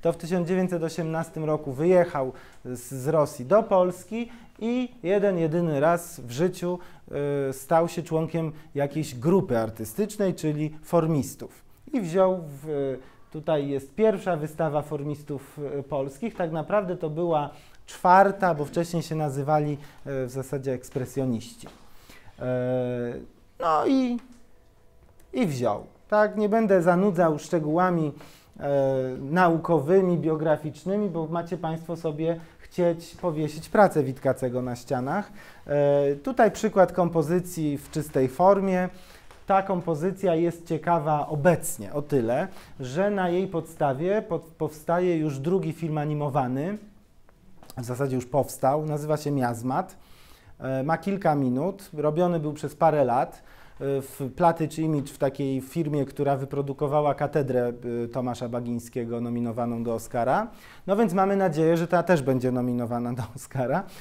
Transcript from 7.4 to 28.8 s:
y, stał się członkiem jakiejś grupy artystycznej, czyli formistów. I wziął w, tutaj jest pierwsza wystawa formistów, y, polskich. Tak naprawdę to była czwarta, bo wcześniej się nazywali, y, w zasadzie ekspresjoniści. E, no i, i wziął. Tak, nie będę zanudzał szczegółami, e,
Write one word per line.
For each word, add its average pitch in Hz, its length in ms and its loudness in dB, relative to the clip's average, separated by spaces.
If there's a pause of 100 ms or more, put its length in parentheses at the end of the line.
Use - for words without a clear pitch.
y, - 20 -4
stał 165 360 2
się 170 140 -6
członkiem 160 500 -2 (220)
jakiejś 143 400 -2
grupy 123 440 2
artystycznej, 170 760 -2
czyli 151 480 -4
formistów. 156 840 -2 (280)
I 262 80 -2
wziął 185 400 2 (220)
w, 139 340 -4 (360)
tutaj 151 360 -2
jest 135 260 -6
pierwsza 196 420 2
wystawa 151 460 -2
formistów, 147 800 -8 (180)
y, 139 40 -6
polskich. 143 520 -6
Tak 170 180 -4
naprawdę 180 440 -2
to 160 140 -6
była 151 400 -2 (360)
czwarta, 190 680 6
bo 147 100 -2
wcześniej 170 380 -2
się - 120 -6
nazywali, 151 580 0
y, 139 540 -8
w 123 40 -8
zasadzie 131 420 -4
ekspresjoniści. 127 960 -4 (680)
E, 123 760 -2 (460)
no 311 260 2
i, 254 320 2 (1120)
i 254 140 2
wziął. 120 400 -2 (220)
Tak, 214 280 2
nie 208 120 2
będę 196 340 4
zanudzał 175 560 4
szczegółami, 160 760 0 (480)
e, 143 120 -2 (480)